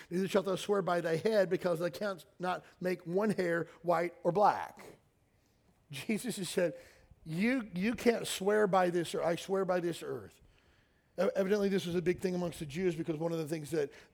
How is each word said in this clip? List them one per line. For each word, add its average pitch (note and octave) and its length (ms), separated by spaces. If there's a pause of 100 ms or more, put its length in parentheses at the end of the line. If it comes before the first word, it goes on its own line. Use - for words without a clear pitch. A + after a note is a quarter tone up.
(100)
neither F3+ 180
shalt F#3 180
thou F#3 100
swear G3+ 240
by F3 200
thy D#3+ 160
head, F#3+ 340
because F3 300
thou F3 80
canst F#3+ 360 (140)
not F3 260 (160)
make F3+ 260
one G3+ 240
hair E3+ 360 (160)
white E3+ 400
or F3 100
black.'" D#3+ 500 (1080)
Jesus G3 460
has F#3 120
said, F3 260 (520)
"You, G#3+ 480
you G3 200
can't A3+ 320
swear G#3 400
by F#3 240
this, E3+ 240
or D3 100
I E3 120
swear F#3+ 280
by F3+ 160
this E3+ 220
earth." C3 320 (800)
Ev-, F#3+ 180
evidently, G3 340
this F#3+ 160
was F3 120
a F3+ 60
big E3+ 180
thing F#3 160
amongst F3 240
the E3 60
Jews, E3 280
because D#3+ 220
one E3 160
of E3 60
the D#3+ 80
things D3 260
that, D3 180 (240)